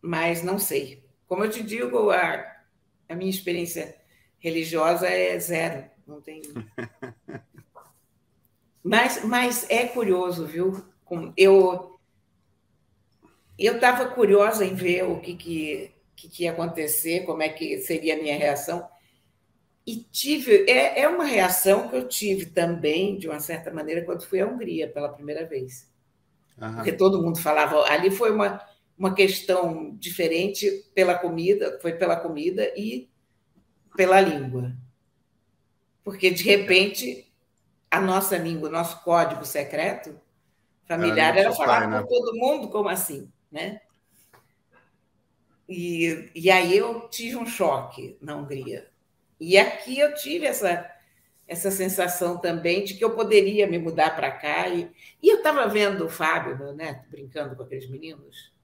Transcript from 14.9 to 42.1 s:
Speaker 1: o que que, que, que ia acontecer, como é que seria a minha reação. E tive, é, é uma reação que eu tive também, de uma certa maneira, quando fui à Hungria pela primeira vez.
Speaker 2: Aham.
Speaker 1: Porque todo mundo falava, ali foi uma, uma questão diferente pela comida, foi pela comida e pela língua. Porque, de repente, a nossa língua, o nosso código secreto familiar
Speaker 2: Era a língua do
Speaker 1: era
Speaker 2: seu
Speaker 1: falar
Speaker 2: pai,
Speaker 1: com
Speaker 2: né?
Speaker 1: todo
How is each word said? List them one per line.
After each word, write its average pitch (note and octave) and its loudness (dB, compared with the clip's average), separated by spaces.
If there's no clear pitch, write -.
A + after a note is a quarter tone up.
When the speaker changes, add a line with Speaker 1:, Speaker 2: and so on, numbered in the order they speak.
Speaker 1:
o E3+ -4
que F3 -12
que, D#3+ -8
que, - -20
que F3 -10
ia E3 -2
acontecer, E3 -4
como D#3 -4
é D#3 0
que D#3 -6
seria D#3 -2
a D#3 -6
minha D3 -4
reação. D3 -2
E A3+ -8
tive, B3 4
é, B3+ 4
é D4 4
uma F4 0
reação G3+ 4
que B3+ -4
eu B3 -2
tive F#3+ -2
também, E3+ 0
de F3+ -10
uma D3+ -8
certa D#3+ -8
maneira, E3 -6
quando E3+ -8
fui F#3+ -2
à G3+ 2
Hungria F3 -6
pela D3 -6
primeira D3 -10
vez. C3 -10
Speaker 2:
Aham. A2+ -10
Speaker 1:
Porque A2+ -2
todo F#3+ 4
mundo E3 -2
falava, D3+ 2
ali F3 2
foi A3 0
uma, G3+ 0
uma F#3+ 0
questão F3+ 0
diferente F3+ -2
pela F3+ 4
comida, E3+ 0
foi E3+ -4
pela E3+ 0
comida E3+ -4
e A3+ -8
pela F#3 6
língua. B2+ -2
Porque, F#3+ 2
de F3+ -4
repente, G3+ 4
a E3+ 2
nossa F#3+ 0
língua, E3 -4
o D3 -8
nosso E3 -6
código E3+ 2
secreto D3+ -6
familiar E3 2
Speaker 2:
Era - -
a - -
língua E3 2
do F#3 6
Speaker 1:
era G3+ 6
Speaker 2:
seu - -2
Speaker 1:
falar B2 4
Speaker 2:
pai, G#2+ 0
Speaker 1:
com G#2+ -2
Speaker 2:
né? G#2+ -2
Speaker 1:
todo A#3+ 0